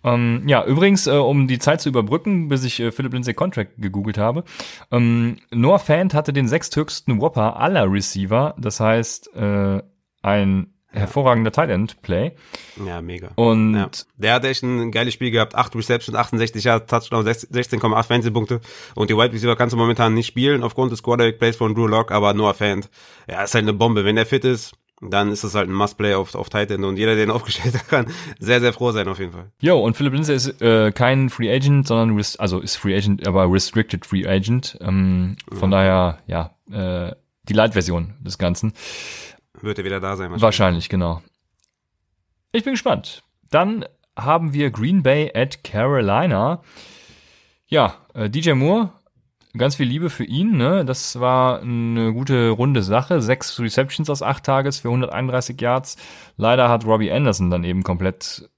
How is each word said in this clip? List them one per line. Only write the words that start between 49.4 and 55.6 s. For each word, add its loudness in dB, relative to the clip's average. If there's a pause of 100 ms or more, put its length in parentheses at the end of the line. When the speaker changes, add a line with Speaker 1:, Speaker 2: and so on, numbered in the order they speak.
Speaker 1:
ganz 0
viel 0
Liebe -2
für -8
ihn, 0
ne? 2
Das -6
war 2
eine -2
gute, 2
runde 2
Sache. 0
Sechs -2
Receptions -2
aus -4
acht -4
Targets -2
für -6
hunderteinunddreißig -4
Yards. -2 (400)